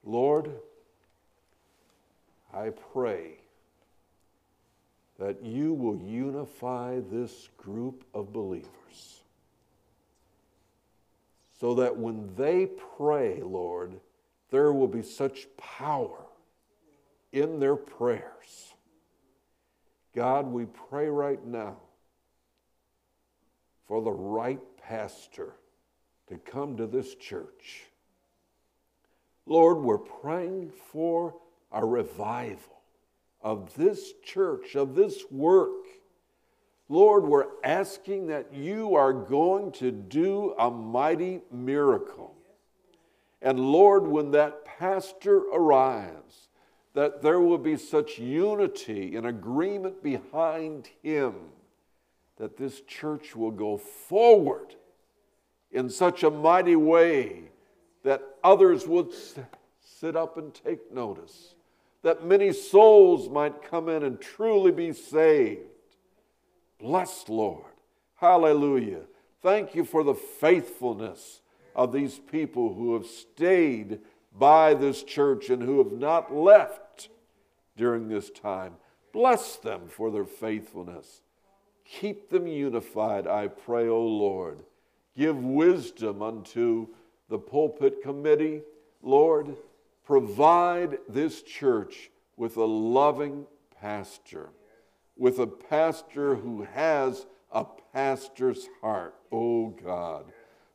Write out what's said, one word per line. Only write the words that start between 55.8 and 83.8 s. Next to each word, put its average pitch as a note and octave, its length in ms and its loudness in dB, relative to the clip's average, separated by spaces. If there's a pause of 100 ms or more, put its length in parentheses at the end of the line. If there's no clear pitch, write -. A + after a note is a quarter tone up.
such F3+ 340 0
a D#3+ 80 6
mighty E3+ 460 4
way D#3 680 4 (600)
that C3+ 180 0 (220)
others F#3 420 8
would E3 220 0
s-, - 260 -18 (460)
sit - 340 -10
up D#3+ 240 -6
and D#3 160 -14
take - 380 -10
notice, G2+ 640 -12 (460)
that E3 220 0
many G3 280 4
souls F#3+ 760 8
might D3 320 -4
come E3 280 -6
in D#3 160 -2
and B2+ 160 -4
truly G#3 500 2
be E3 220 -4
saved. D3+ 680 2 (1160)
Bless, C#3+ 500 -4
Lord. G#2+ 360 -4 (500)
Hallelujah. C#3+ 880 4 (400)
Thank G3 320 0
you E3 100 -2
for D#3 200 0
the C#3 100 2
faithfulness B2 1300 -2 (320)
of B2 180 0
these C#3 260 -4
people B2 540 -4
who A#2 220 -4
have G#2+ 100 -6
stayed D3+ 920 -2 (340)
by D3+ 420 6
this C3+ 280 0
church C#3 480 0
and B2+ 100 0
who C3 180 0
have A2 140 4
not D3+ 400 -2
left - 760 4 (680)
during A#2 320 -2
this G#2 220 -6
time. F#2 440 -10 (380)
Bless A#3+ 440 2
them F2 320 -10
for A2 240 -6
their G#2 120 -4
faithfulness. F#2+ 1000 -12 (600)
Keep - 460 -10
them F3 160 0
unified, A2+ 800 -4
I G#2 220 -2
pray, A#2+ 400 -2